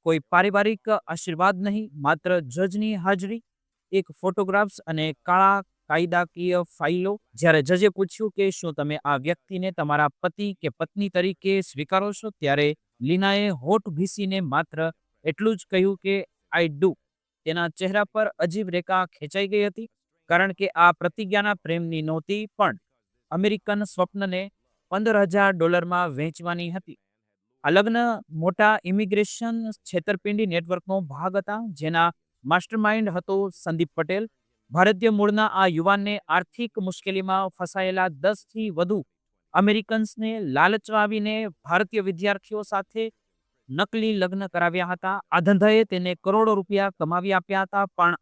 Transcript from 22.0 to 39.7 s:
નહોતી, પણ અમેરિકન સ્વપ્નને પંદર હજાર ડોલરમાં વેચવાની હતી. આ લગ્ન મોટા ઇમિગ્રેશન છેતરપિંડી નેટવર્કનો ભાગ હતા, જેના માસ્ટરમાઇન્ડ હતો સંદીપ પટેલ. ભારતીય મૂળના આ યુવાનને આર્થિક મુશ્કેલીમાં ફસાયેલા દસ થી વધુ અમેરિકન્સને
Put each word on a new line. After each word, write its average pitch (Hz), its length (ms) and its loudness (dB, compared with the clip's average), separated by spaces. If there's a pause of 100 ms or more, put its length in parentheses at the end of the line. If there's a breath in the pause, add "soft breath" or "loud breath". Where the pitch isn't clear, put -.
નહોતી, 160 440 -4
પણ 170 320 0 (520)
અમેરિકન 208 540 -2
સ્વપ્નને 190 640 -4 (400)
પંદર 208 320 4
હજાર 196 300 4
ડોલરમાં 175 580 2
વેચવાની 170 600 -6
હતી. 175 280 -12 (680)
આ 147 60 2
લગ્ન 202 260 4 (340)
મોટા 190 540 2
ઇમિગ્રેશન 208 840 -2
છેતરપિંડી 208 760 -2
નેટવર્કનો 175 540 -2
ભાગ 165 360 -6
હતા, 208 320 -4
જેના 165 440 0 (320)
માસ્ટરમાઇન્ડ 214 680 0
હતો 196 380 -2
સંદીપ 165 480 -4
પટેલ. 185 320 -2 (420)
ભારતીય 185 400 2
મૂળના 208 360 2
આ 190 200 2
યુવાનને 196 600 0
આર્થિક 180 500 -2
મુશ્કેલીમાં 190 680 -2
ફસાયેલા 185 600 -2
દસ 170 440 -2
થી 220 180 -4
વધુ 175 360 -2 (460)
અમેરિકન્સને 220 880 0